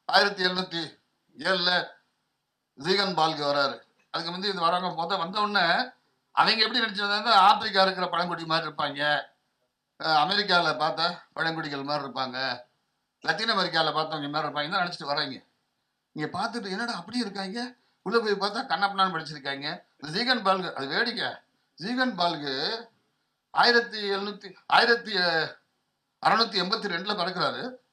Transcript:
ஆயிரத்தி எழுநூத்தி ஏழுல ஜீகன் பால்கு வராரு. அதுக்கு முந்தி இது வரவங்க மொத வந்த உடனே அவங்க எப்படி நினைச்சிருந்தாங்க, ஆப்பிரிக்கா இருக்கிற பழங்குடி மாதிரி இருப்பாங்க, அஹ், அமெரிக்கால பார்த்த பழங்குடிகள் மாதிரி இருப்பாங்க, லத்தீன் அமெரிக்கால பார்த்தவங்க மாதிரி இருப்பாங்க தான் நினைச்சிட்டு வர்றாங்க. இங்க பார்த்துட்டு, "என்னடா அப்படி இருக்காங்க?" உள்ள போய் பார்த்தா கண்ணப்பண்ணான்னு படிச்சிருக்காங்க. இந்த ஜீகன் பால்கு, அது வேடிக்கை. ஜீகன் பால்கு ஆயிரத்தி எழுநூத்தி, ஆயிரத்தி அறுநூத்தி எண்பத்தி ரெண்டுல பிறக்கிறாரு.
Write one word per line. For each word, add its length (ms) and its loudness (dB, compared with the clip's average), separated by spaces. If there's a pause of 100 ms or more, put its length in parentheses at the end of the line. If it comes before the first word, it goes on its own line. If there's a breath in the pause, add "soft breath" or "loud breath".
ஆயிரத்தி 400 2
எழுநூத்தி 380 -2 (540)
ஏழுல 340 0 (1080)
ஜீகன் 360 0
பால்கு 280 0
வராரு. 320 0 (360)
அதுக்கு 200 -6
முந்தி 160 -6
இது 200 -2
வரவங்க 260 0
மொத 240 -2
வந்த 240 -4
உடனே 240 2 (680)
அவங்க 300 2
எப்படி 200 2
நினைச்சிருந்தாங்க, 480 -2
ஆப்பிரிக்கா 520 6
இருக்கிற 260 2
பழங்குடி 380 -2
மாதிரி 220 0
இருப்பாங்க, 340 -4 (1000)
அஹ், 180 2
அமெரிக்கால 600 4
பார்த்த 460 0 (100)
பழங்குடிகள் 500 -4
மாதிரி 220 -2
இருப்பாங்க, 320 -6 (840)
லத்தீன் 280 0
அமெரிக்கால 400 2
பார்த்தவங்க 380 -4
மாதிரி 180 -2
இருப்பாங்க 240 -4
தான் 120 0
நினைச்சிட்டு 280 -6
வர்றாங்க. 240 -2 (800)
இங்க 240 -6
பார்த்துட்டு, 300 -4
"என்னடா 240 -4
அப்படி 240 -8
இருக்காங்க?" 420 -4 (460)
உள்ள 140 2
போய் 220 2
பார்த்தா 220 -2
கண்ணப்பண்ணான்னு 520 0
படிச்சிருக்காங்க. 520 -6 (300)
இந்த 120 -12
ஜீகன் 340 0
பால்கு, 320 0
அது 120 -4
வேடிக்கை. 420 -2 (480)
ஜீகன் 380 -2
பால்கு 380 -2 (1000)
ஆயிரத்தி 460 4 (100)
எழுநூத்தி, 440 -6 (140)
ஆயிரத்தி 460 4 (1120)
அறுநூத்தி 320 2
எண்பத்தி 340 -2
ரெண்டுல 240 -4
பிறக்கிறாரு. 480 -2 (300)